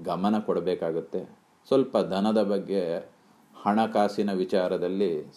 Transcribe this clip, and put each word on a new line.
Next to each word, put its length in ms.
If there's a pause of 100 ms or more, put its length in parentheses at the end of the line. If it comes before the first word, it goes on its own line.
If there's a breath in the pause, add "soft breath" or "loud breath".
ಗಮನ 340
ಕೊಡಬೇಕಾಗುತ್ತೆ. 840 (440)
ಸ್ವಲ್ಪ 320
ಧನದ 440
ಬಗ್ಗೆ, 400 (800 soft breath)
ಹಣಕಾಸಿನ 680
ವಿಚಾರದಲ್ಲಿ 1040